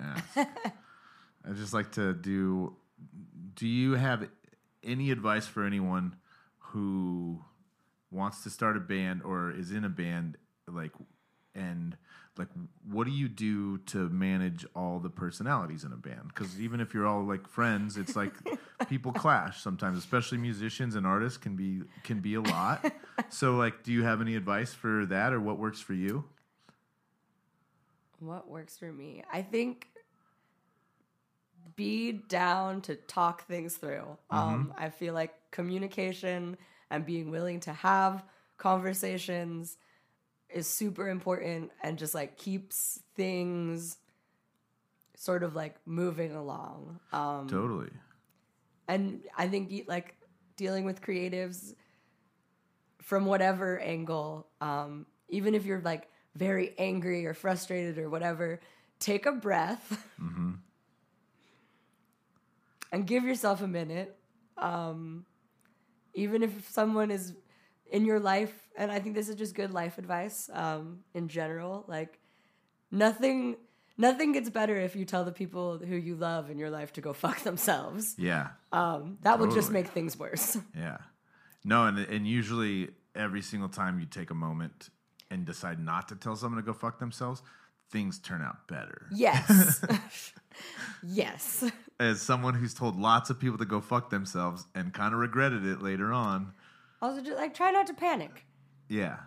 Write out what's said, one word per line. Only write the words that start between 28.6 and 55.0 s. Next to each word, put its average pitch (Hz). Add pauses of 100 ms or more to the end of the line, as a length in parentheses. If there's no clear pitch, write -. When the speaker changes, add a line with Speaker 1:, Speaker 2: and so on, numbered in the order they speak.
Speaker 2:
for 170
me? 143
I 180
think 233 (1900)
be 220
down 190
to 151
talk 170
things 170
through. 143 (240)
Um, 156
Speaker 1:
Mm-hmm. 151
Speaker 2:
I 160
feel 170
like 165 (180)
communication 185 (320)
and 151
being 165
willing 175
to 160
have 190 (340)
conversations 185 (720)
is 170
super 196
important 175 (120)
and 156
just, 151
like, 143
keeps - (160)
things 175 (1160)
sort 180
of, 160
like, 156 (100)
moving 165
along. 147 (140)
Um, 143
Speaker 1:
Totally. 104 (1000)
Speaker 2:
and 196 (160)
I 180
think, 196
y-, 196
like, 175 (420)
dealing 190
with 190
creatives 180 (1300)
from 196
whatever 190
angle, 160 (120)
um, 147 (240)